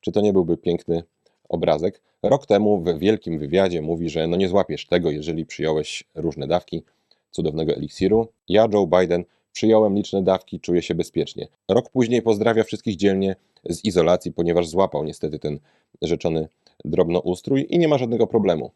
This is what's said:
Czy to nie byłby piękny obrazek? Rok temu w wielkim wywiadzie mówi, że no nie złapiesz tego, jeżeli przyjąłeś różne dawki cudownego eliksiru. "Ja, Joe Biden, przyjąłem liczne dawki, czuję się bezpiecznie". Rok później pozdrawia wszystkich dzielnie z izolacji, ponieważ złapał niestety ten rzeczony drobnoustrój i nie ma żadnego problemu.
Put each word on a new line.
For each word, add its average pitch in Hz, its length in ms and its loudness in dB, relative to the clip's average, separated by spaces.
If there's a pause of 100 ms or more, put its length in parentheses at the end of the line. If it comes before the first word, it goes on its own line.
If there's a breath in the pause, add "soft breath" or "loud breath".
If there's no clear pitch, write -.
Czy - 120 -6
to 104 80 2
nie 104 120 2
byłby 85 240 2
piękny 85 460 -4 (460)
obrazek? 147 520 -2 (220)
Rok 131 240 0
temu 104 360 2
w 82 160 -2
wielkim 87 400 0
wywiadzie 85 440 0
mówi, 82 260 -4
że 80 180 -4
no 85 100 0
nie 95 120 0
złapiesz 87 380 -2
tego, 87 240 0
jeżeli 78 360 -6
przyjąłeś 78 580 -4 (100)
różne 76 320 -6
dawki 85 360 -4 (480)
cudownego 78 440 -2
eliksiru. 95 540 0 (200)
"Ja, 110 240 4
Joe 101 140 4
Biden, 87 380 2 (280)
przyjąłem 110 440 4
liczne 98 260 -2
dawki, 92 380 0
czuję 87 220 0
się 85 120 -4
bezpiecznie". - 540 -6 (200)
Rok - 220 2
później 120 320 2
pozdrawia 110 420 2
wszystkich 104 320 -6
dzielnie 95 400 0 (280)
z 85 200 -6
izolacji, 87 480 2
ponieważ 85 360 0
złapał 78 360 0
niestety 76 340 -8
ten 73 200 -6 (440)
rzeczony 80 460 -2 (360 soft breath)
drobnoustrój 90 840 0
i 170 80 2
nie 165 100 4
ma 147 100 2
żadnego 120 280 0
problemu. 90 500 0